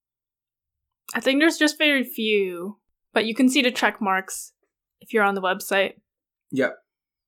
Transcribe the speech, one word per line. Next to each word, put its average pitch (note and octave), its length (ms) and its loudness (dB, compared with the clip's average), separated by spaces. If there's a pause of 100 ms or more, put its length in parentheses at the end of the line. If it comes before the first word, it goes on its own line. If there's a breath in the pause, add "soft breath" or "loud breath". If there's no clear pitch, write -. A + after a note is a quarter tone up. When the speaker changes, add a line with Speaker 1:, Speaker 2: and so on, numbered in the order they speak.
(1160)
Speaker 1:
I A#3 40 -2
think C4+ 200 0
there's D#4+ 180 2
just D4 220 0
very C#4+ 240 2
few, G3+ 760 -2 (360)
but G#3+ 120 0
you A3+ 80 -4
can B3+ 160 4
see C4 140 4
the B3 80 2
check A3+ 280 -2
marks F#3+ 540 -4 (480)
if - 100 -18
you're G#3+ 120 2
on G3 100 2
the G3 80 -4
website. F#3+ 520 0 (580)
Speaker 2:
Yep. C3 260 0 (500)